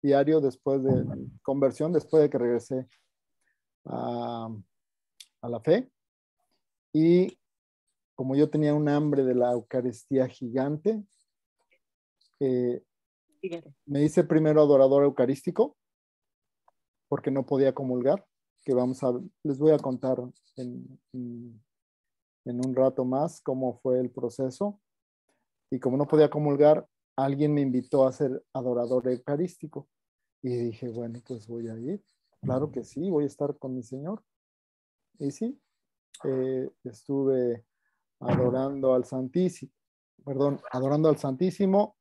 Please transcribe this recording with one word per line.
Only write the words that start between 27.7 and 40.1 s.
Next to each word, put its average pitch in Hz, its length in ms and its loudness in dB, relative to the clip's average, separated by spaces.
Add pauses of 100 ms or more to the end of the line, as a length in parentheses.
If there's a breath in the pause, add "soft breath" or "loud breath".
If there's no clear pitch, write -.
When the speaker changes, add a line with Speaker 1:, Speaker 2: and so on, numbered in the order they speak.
Speaker 1:
a 131 40 2
ser 135 320 -4 (100)
adorador 123 560 -2
eucarístico. 143 800 -6 (520)
Y 127 80 -6
dije, 120 400 -6
"Bueno, 117 380 -10
pues 110 200 -12
voy 117 200 -10
a 110 100 -12
ir. 156 260 -8 (380)
Claro 131 300 -4
que 120 120 -8
sí, 170 260 -8
voy 151 160 0
a - 20 -4
estar 143 300 -6
con 131 180 -10
mi 123 80 -10
Señor". 147 400 -12 (920)
Y 139 140 -4
sí, 233 280 -8 (640)
eh, 131 460 -4 (140)
estuve 127 840 -2 (540)
adorando 131 720 0
al 127 120 2
Santísimo, 143 640 -4 (520)